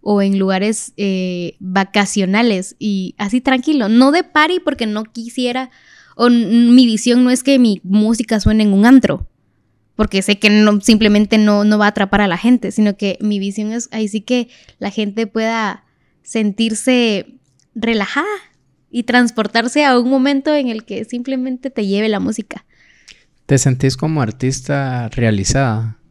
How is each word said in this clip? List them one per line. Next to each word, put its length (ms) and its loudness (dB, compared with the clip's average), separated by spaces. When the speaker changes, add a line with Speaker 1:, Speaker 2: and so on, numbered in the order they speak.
Speaker 1:
o 200 0
en 160 0
lugares, 600 -2
eh, 640 -6
vacacionales 1160 -2
y 380 -6
así 220 -2
tranquilo. 480 0
No 240 4
de 140 0
party 340 0
porque 280 -4
no 180 -6
quisiera, 640 -8
o 100 2
n-, 460 2
mi 120 8
visión 380 2
no 80 2
es 120 -2
que 160 4
mi 260 2
música 560 0
suene 220 2
en 100 2
un 120 4
antro. 440 4
Porque 260 -2
sé 160 0
que 140 -2
no, 280 4
simplemente 600 2
no, 240 2
no 160 2
va 60 2
a 40 4
atrapar 320 0
a 60 2
la 100 -2
gente, 340 2
sino 260 0
que 220 -4
mi 200 -4
visión 340 -6
es 180 -8
ahí 160 -4
sí 140 -6
que 260 -2
la 140 -8
gente 340 -4
pueda 600 -4
sentirse 1160 -2
relajada 540 -4
y 120 -6
transportarse 840 0
a 120 4
un 100 0
momento 460 0
en 140 0
el 180 -8
que 180 -10
simplemente 680 -8
te 160 -6
lleve 220 -2
la 100 -2
música. 440 -6
Speaker 2:
¿Te 100 2
sentís 400 0
como 240 -2
artista 880 -4
realizada 880 -2